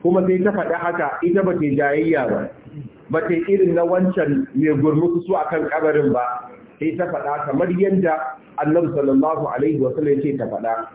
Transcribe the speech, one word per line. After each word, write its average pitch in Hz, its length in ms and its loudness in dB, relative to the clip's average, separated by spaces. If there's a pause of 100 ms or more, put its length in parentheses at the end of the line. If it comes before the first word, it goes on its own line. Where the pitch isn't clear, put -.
Kuma 185 240 4
sai 185 180 2
ta 208 80 4
faɗi 165 220 -2
haka, 170 480 -2
ita 196 200 2
ba 185 120 0
ta 156 100 -2
yi 135 120 0
jayayya 147 520 2
ba, 101 220 -4 (600)
ba 160 100 0
ta 175 140 -2
yi 165 140 0
irin 185 260 4
na 170 100 2
wancan 170 720 2
mai 151 200 2
gurmusu 156 520 2
su 185 80 -2
a 156 160 -2
kan 156 180 0
kabarin 147 440 2
ba, 123 380 -4 (280)
sai 160 180 -4
ta 175 100 -2
faɗa 143 400 -6
kamar 151 260 0
yadda 185 420 2 (420)
Annabi 156 400 2
sallallahu 143 560 2
alaihi 139 280 -2
wa 127 120 2
sallam 143 240 0
ya 143 60 -2
ce 135 160 -2
ta 113 80 -4
faɗa. 113 480 -6